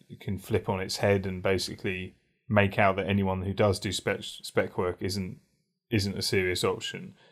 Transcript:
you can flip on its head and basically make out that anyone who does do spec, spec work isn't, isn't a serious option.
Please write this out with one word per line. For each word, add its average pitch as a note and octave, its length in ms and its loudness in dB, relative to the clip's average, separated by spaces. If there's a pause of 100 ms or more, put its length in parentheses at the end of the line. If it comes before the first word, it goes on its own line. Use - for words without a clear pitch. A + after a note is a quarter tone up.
you - 100 -16
can G2 200 -4
flip - 320 -2
on F#2+ 100 0
its F#2+ 180 -4
head G2+ 280 2
and F#2 180 -6
basically F#2 720 -2 (320)
make G2+ 320 4
out G2 180 4
that F#2 100 0
anyone F#2+ 360 2
who G2 100 -2
does G2+ 260 4
do G2 120 -4
spec, G2+ 300 -2
spec - 560 -4
work F2+ 240 0
isn't, F#2+ 380 -4 (500)
isn't G2 280 0
a F#2+ 40 -4
serious F#2 420 0
option. F#2 520 -4 (160)